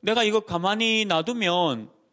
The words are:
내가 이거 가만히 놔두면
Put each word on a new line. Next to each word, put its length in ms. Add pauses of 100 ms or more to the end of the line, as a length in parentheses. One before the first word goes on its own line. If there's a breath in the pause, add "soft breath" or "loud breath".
내가 240
이거 160
가만히 640
놔두면 840 (220)